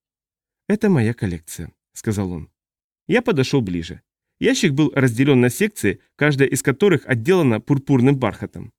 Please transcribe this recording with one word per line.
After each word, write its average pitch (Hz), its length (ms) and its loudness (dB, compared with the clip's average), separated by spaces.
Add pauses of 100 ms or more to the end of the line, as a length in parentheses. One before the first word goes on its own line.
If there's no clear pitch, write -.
(680)
«Это 214 200 0
моя 123 240 2
коллекция», — 85 580 -8 (220)
сказал 98 400 -6
он. 80 180 -12 (560)
Я 214 140 2
подошел 143 400 0
ближе. 85 400 -8 (400)
Ящик 226 320 0
был 147 220 2
разделен 131 460 2
на 123 100 4
секции, 123 500 -4 (160)
каждая 139 320 0
из 135 140 -4
которых 147 440 2
отделана 127 540 0
пурпурным 139 560 2
бархатом. 101 640 -8